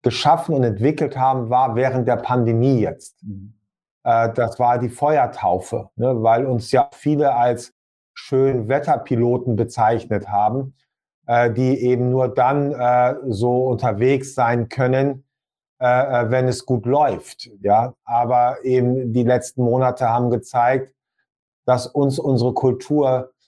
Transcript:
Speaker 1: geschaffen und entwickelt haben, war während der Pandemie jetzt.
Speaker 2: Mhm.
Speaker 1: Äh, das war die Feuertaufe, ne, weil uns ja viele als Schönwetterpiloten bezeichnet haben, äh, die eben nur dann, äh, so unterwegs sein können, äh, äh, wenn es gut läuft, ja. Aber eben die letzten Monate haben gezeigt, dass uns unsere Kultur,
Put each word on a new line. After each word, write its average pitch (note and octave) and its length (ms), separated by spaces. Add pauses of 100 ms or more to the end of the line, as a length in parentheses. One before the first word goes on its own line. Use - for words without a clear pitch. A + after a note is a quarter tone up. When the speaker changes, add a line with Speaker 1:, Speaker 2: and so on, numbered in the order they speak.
Speaker 1:
geschaffen D#3+ 520
und C3+ 100
entwickelt B2+ 520
haben, C3 340
war B2 260
während B2+ 320
der A#2+ 100
Pandemie A#2+ 640
jetzt. - 420
Speaker 2:
Mhm. G2 300 (500)
Speaker 1:
Äh, A2+ 300
das A#2 260
war B2 180
die A#2+ 120
Feuertaufe, A#2+ 1080
ne, A#2+ 260
weil A#2 240
uns A#2+ 280
ja B2 180
viele C#3+ 440
als A#2+ 360 (440)
Schönwetterpiloten B2 1400
bezeichnet G#2+ 720
haben, A#2 480 (520)
äh, A#2+ 220
die B2+ 320
eben B2 280
nur B2+ 180
dann, C#3 460
äh, B2 420 (120)
so B2 380
unterwegs B2+ 680
sein A#2+ 320
können, C3+ 560 (580)
äh, B2 440
äh, A2 60
wenn B2+ 160
es B2+ 180
gut A#2 200
läuft, B2 640 (120)
ja. G#2 340 (100)
Aber B2 580
eben B2+ 500
die B2 100
letzten B2 400
Monate B2+ 460
haben A#2+ 200
gezeigt, B2+ 640 (720)
dass B2+ 220
uns C#3 320
unsere B2 340
Kultur, C3 800 (160)